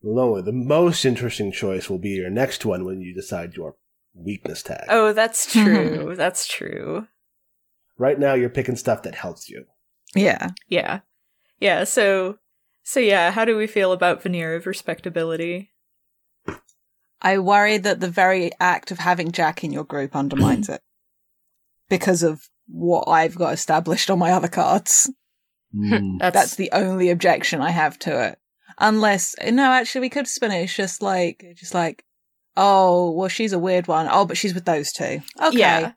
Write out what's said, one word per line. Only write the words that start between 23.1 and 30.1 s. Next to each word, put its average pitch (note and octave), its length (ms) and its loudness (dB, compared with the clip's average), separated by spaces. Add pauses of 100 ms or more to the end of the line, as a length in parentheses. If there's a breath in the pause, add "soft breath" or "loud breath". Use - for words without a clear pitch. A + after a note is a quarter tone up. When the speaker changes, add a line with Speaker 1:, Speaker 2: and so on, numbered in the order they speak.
Speaker 3:
got E3+ 180 -2
established D#3+ 580 -2
on F#3+ 80 2
my F3 140 2
other F#3 160 2
cards. - 640 2 (640)
Speaker 1:
Mm. G#2 420 0
Speaker 2:
<laughs> - 20 -4
That's F#2 140 0
Speaker 3:
That's - 220 2
the - 160 -4
only F#3 380 2
objection F3 500 2
I D3+ 120 0
have D#3 280 0
to B2 280 -2
it. - 100 -10 (400 soft breath)
Unless, G#3+ 560 2 (180)
no, C4 180 4
actually, B3+ 300 0
we B3+ 80 -2
could C#4 180 -4